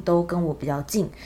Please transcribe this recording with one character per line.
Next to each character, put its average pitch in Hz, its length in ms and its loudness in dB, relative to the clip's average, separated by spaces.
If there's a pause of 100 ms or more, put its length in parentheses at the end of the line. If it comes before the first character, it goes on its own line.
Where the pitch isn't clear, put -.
都 175 180 4
跟 175 240 0
我 156 80 0
比 143 120 -6
较 143 160 -2
近， 185 280 -2 (160)